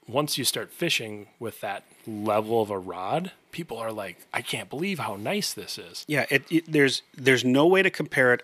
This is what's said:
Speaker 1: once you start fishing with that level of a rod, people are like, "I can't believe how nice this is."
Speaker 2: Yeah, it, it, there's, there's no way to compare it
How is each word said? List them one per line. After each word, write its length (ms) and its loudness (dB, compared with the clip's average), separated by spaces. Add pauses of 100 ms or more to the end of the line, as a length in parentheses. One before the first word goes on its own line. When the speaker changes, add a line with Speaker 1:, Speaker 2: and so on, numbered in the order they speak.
Speaker 1:
once 320 -2
you 60 -4
start 260 -4
fishing 560 -4 (120)
with 220 -10
that 220 -6 (240)
level 560 0
of 80 -2
a 80 -2
rod, 520 -4 (200)
people 260 -10
are 140 -6
like, 260 -10 (160)
"I 80 -4
can't 280 -8
believe 300 -6
how 180 -6
nice 360 -4
this 240 -10
is." 300 -14
Speaker 2:
Yeah, 220 0
it, 200 2
it, 220 2
there's, 300 4 (140)
there's 300 4
no 220 6
way 160 6
to 80 2
compare 420 2
it 100 0